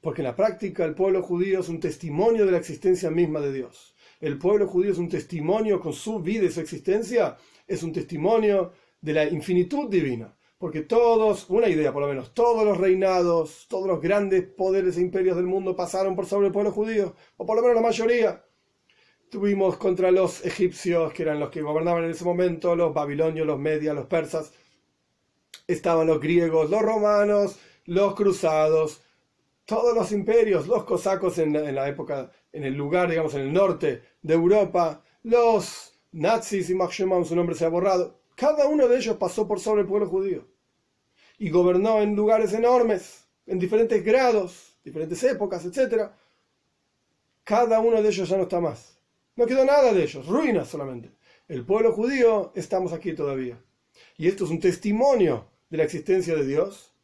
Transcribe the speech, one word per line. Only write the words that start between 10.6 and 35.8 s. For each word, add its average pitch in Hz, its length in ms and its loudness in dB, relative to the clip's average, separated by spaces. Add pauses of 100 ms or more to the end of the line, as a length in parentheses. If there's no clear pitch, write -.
todos, 220 680 2
una 208 220 2
idea 151 200 2
por 143 120 -4
lo 143 60 0
menos, 135 260 -6
todos 233 320 2
los 202 100 2
reinados, 180 920 2
todos 190 200 -6
los 180 160 0
grandes 190 400 2
poderes 185 560 -2
e - 20 -2
imperios 185 360 0
del 180 100 -2
mundo 185 280 -2
pasaron 185 400 -4
por 180 120 -4
sobre 202 220 0
el 180 40 -2
pueblo 208 180 0
judío, 208 440 -2 (240)
o 175 80 -8
por 214 100 0
lo 233 60 2
menos 240 140 4
la 226 60 4
mayoría. 226 600 0 (840)
Tuvimos 196 480 0
contra 185 320 0
los 185 340 2
egipcios, 175 680 -2
que 170 80 -8
eran 151 180 -2
los 143 80 -4
que 156 140 -10
gobernaban 165 420 -2
en 170 60 -4
ese 165 160 -8
momento, 175 500 0
los 165 160 0
babilonios, 156 540 -2
los 147 120 -2
medias, 151 360 -2
los 135 100 -6
persas. 160 480 -4 (1120)
Estaban 165 400 0
los 156 140 2
griegos, 160 480 2
los 214 140 0
romanos, 208 760 2 (280)
los 196 280 0
cruzados. 156 880 0 (680)
Todos 233 280 0
los 214 180 0
imperios, 208 540 2
los 214 180 0
cosacos 185 540 -2
en 151 160 0
la, 151 120 -2
en 139 80 -6
la 135 140 -2
época, 143 420 -8 (220)
en 151 120 -10
el 135 100 -4
lugar, 160 340 0
digamos, 160 240 -2
en 143 80 -4
el 135 100 -4
norte 160 520 0 (180)
de 160 140 0
Europa, 175 680 2 (200)
los 233 760 0 (140)